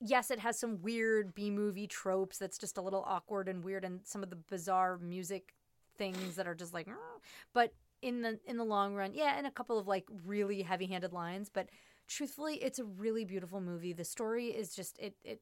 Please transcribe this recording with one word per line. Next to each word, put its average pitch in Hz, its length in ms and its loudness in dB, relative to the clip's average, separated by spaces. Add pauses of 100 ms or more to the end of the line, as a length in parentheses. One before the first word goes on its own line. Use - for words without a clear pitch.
Yes, 247 300 4
it 240 80 2
has 233 200 0
some 220 220 0
weird 220 540 4
B-movie 202 520 0
tropes 190 520 0
that's 190 180 -4
just - 220 -6
a - 40 0
little 196 240 0
awkward 190 420 0
and 185 140 -2
weird, 190 220 -2
and 180 200 -4
some 202 180 -6
of 180 80 -4
the 180 60 -10
bizarre 185 640 2
music 180 540 -4 (460)
things 185 380 -2
that 185 100 0
are 175 80 0
just 170 180 -8
like, 165 140 -4
"Mm." 208 80 -10 (580)
But 233 220 6 (260)
in 240 220 0
the, 226 240 0
in 240 100 -2
the 233 80 0
long 202 300 4
run, 196 180 0
yeah, 285 240 4
and 285 100 -2
a 269 40 -4
couple 247 280 0
of, 196 80 -2
like, 190 200 2 (180)
really 202 380 2
heavy-handed 185 500 0
lines, 180 400 -4
but 185 160 0 (400)
truthfully, 294 480 -2
it's 262 220 -2
a 247 60 -2
really 220 400 0
beautiful 185 360 -4
movie. 175 320 -2
The 170 120 -6
story 233 420 0
is 220 280 -2
just, - 240 -8
it, 208 240 -8
it 220 200 -10